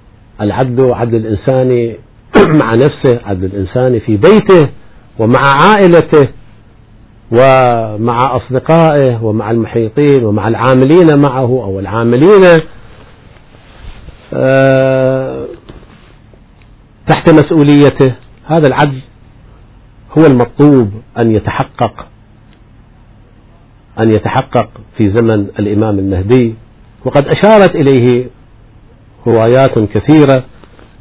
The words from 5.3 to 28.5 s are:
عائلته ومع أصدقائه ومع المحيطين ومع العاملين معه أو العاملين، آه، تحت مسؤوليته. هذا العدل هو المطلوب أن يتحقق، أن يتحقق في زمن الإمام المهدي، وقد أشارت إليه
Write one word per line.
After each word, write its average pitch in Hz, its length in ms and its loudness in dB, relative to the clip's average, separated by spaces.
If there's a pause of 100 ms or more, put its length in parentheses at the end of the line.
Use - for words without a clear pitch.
عائلته 170 720 2 (1040)
ومع 120 1000 0
أصدقائه 135 880 0
ومع 107 280 -4
المحيطين 117 720 -2
ومع 104 240 -2
العاملين 135 680 2 (100)
معه 127 360 -4
أو 95 160 -8
العاملين، 135 800 2 (1700)
آه، 131 1120 -2 (1600)
تحت 160 220 0
مسؤوليته. 143 840 2 (320)
هذا 156 220 0
العدل 135 320 -2 (1160)
هو 160 80 4
المطلوب 131 640 2 (300)
أن 113 160 0
يتحقق، - 720 -6 (1900)
أن 113 100 0
يتحقق 113 580 -4 (300)
في 110 60 0
زمن 107 420 0 (120)
الإمام 104 400 -2
المهدي، 101 560 -2 (500)
وقد 139 220 -2
أشارت 202 500 2
إليه 123 500 0 (1000)